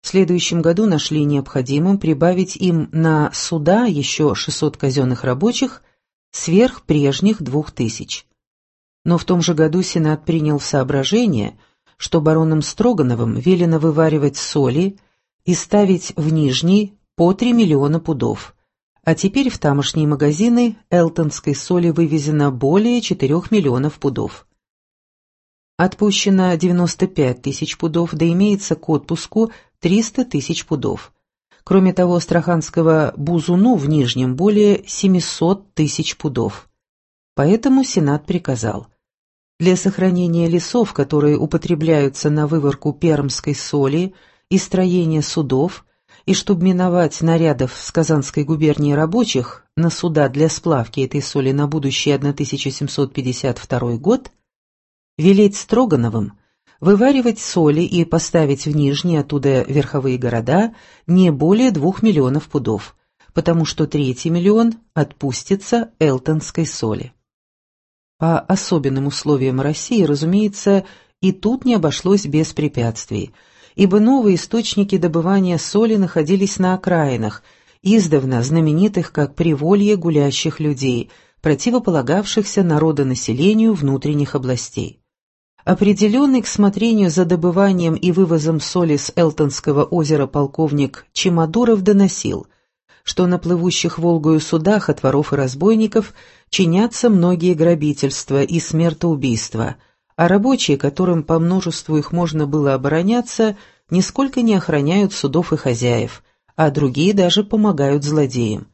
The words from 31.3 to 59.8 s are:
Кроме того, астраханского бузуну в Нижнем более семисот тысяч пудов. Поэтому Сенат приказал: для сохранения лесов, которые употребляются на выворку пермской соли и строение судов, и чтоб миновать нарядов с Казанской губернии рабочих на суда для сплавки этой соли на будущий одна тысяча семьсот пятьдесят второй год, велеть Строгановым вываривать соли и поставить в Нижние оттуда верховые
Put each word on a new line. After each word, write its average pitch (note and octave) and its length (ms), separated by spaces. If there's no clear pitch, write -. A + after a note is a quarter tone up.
Кроме F#3 300
того, F3+ 240
астраханского E3 1000
бузуну F3 600
в C#3+ 120
Нижнем B2+ 480
более G3+ 500
семисот F#3 880
тысяч D3+ 420
пудов. A2+ 520
Поэтому A3+ 500
Сенат D3 400
приказал: A#2+ 600
для F3+ 180
сохранения F3+ 720
лесов, F#3+ 440
которые D3 440
употребляются D#3 960
на D3+ 160
выворку C#3+ 460
пермской D3 600
соли D3+ 600
и F#3+ 100
строение F3 640
судов, D3 640
и F#3+ 100
чтоб F3+ 280
миновать F3+ 580
нарядов D#3+ 560
с - 140
Казанской D3+ 540
губернии D3 480
рабочих D#3+ 760
на E3 140
суда D3+ 380
для C#3+ 200
сплавки C#3 520
этой C3+ 200
соли C3+ 300
на C#3+ 160
будущий C#3+ 460
одна C#3 200
тысяча C#3+ 380
семьсот C#3 420
пятьдесят B2+ 460
второй A#2+ 400
год, A#3 320
велеть G3 380
Строгановым A#2+ 840
вываривать A#3 580
соли D#3 440
и E3+ 220
поставить D#3+ 640
в D3+ 80
Нижние D3 460
оттуда C#3 420
верховые C3+ 560